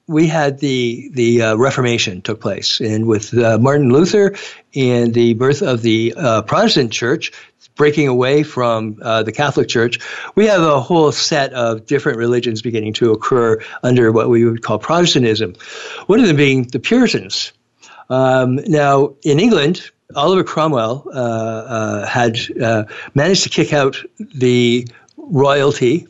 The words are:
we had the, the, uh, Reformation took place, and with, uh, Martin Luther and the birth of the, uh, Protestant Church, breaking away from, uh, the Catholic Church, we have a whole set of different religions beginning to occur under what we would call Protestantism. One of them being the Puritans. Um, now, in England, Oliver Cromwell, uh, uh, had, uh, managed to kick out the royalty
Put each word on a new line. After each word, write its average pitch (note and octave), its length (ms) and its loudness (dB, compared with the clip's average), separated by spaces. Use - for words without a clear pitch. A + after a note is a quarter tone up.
we D#3+ 200 2
had C#3+ 320 0
the, B2 540 -2
the, A#2+ 280 2
uh, A2 140 2
Reformation A#2 680 0
took A2 200 -8
place, - 380 -4
and A2 280 -2
with, A2 300 0
uh, A2+ 200 4
Martin C#3 340 2
Luther F#3+ 440 4
and B2 380 0
the A#2+ 200 4
birth C3 280 0
of B2+ 200 -2
the, A2+ 360 0
uh, A2 260 0
Protestant D#3+ 480 0
Church, C3 400 -4
breaking D3 320 2
away B2+ 340 2
from, A2+ 600 -4
uh, A2+ 200 0
the A2 120 -6
Catholic C#3+ 340 -2
Church, A#2+ 320 -2
we G#3 120 4
have G3 140 4
a D3+ 180 2
whole D#3 320 2
set C#3 400 -2
of A#2 340 -4
different C#3 320 -2
religions A#2 440 0
beginning A2 320 -4
to A#2 180 2
occur A2+ 480 0
under B2 300 4
what A2+ 160 2
we A#2 160 4
would A#2 160 -2
call G#2+ 180 -4
Protestantism. B2 760 0
One A3 140 4
of A#3 60 4
them D#3 100 2
being C3+ 260 2
the B2 160 -6
Puritans. C3+ 720 0
Um, C3 580 2
now, C#3+ 460 2
in D3+ 180 2
England, F3+ 500 0
Oliver E3+ 300 2
Cromwell, C#3 680 -2
uh, C#3 40 -12
uh, A2+ 880 -4
had, A#2+ 340 -2
uh, A2+ 240 0
managed E3+ 300 2
to - 60 -6
kick - 240 -2
out C3+ 280 0
the B2 680 0
royalty C#3 920 0